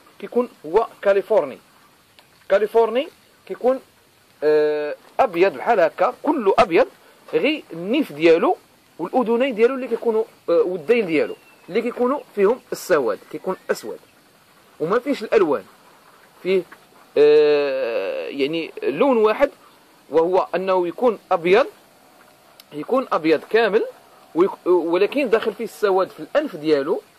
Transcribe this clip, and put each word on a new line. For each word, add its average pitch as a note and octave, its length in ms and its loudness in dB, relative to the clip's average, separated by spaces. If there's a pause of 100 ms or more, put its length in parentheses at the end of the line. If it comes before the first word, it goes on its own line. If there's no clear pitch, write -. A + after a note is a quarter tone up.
(200)
كيكون A#3 300 -4 (160)
هو F3+ 220 0 (140)
كاليفورني. F#3+ 560 0 (920)
كاليفورني A3 580 0 (400)
كيكون، B3 320 -2 (640)
آه، D3+ 520 0 (240)
ابيض F#3 340 2
بحال G3 260 0
هكا، F3 340 0 (100)
كله B3 360 0
ابيض، F#3+ 280 2 (460)
غير A#3+ 300 -2 (100)
النيف G3 380 -4
ديالو E3 460 2 (420)
والاذنين A#3 560 -2
ديالو A#3 200 2
اللي B3+ 120 -8
كيكونوا، A3 360 -2 (260)
آه، E3+ 120 4
والديل F3+ 440 -2
ديالو C3+ 300 -2 (340)
اللي G3 120 -2
كيكونوا B3 380 -2 (160)
فيهم G#3 240 2 (120)
السواد، C3 480 -2 (120)
كيكون F#3 240 -8 (160)
اسود G#2 280 -8 (800)
وما F3 200 -2
فيش B3 240 -4
الالوان، D#3+ 400 0 (800)
فيه، F#3 180 0 (560)
آه، C#3 1120 2
يعني D3 440 -4 (120)
لون A#3 340 2
واحد، G#3+ 340 2 (580)
وهو E3 460 2
انه F#3 320 -2
يكون G3+ 320 -2 (120)
ابيض، F#3 340 2 (1080)
يكون G#3+ 380 -4
ابيض D#3+ 380 2
كامل، A3 360 2 (500)
ويك-، F3+ 320 0
ولكن F#3 600 0
داخل G#3 240 0
فيه A#3 100 -10
السواد F#3+ 460 -2
في - 100 -20
الانف C4 360 -4
ديالو، D3+ 460 -2 (180)